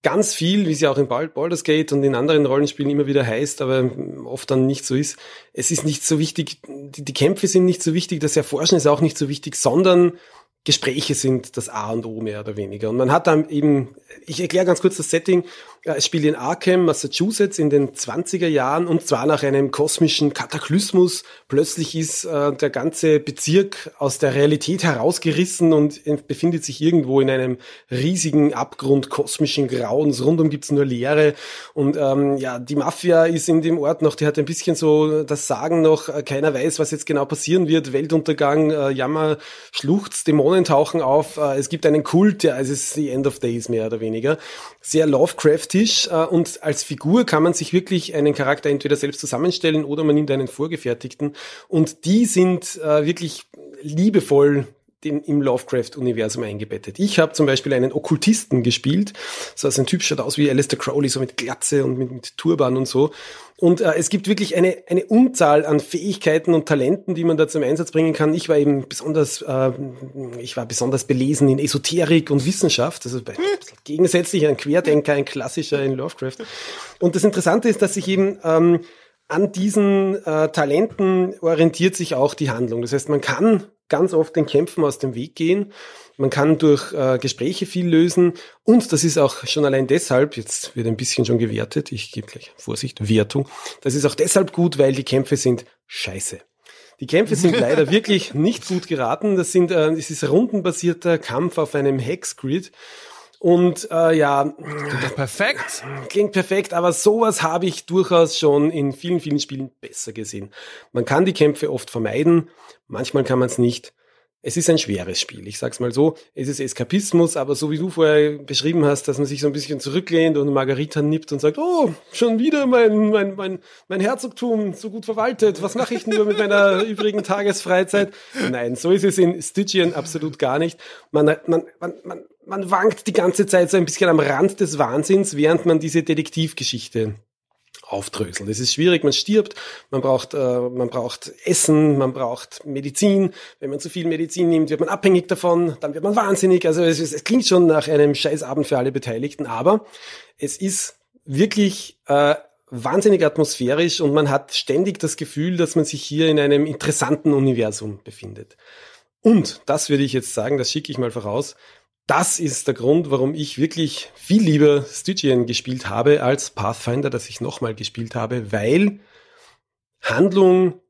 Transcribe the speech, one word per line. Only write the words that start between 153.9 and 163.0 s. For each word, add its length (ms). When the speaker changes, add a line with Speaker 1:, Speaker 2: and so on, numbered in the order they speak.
Speaker 1:
und 120
man 160
hat 240
ständig 460
das 180
Gefühl, 400
dass 180
man 100
sich 180
hier 240
in 120
einem 280
interessanten 680
Universum 680
befindet. 540
Und 440
das 240
würde 140
ich 100
jetzt 220
sagen, 240
das 120
schicke 200
ich 80
mal 100
voraus, 460
das 340
ist 260
der 80
Grund, 380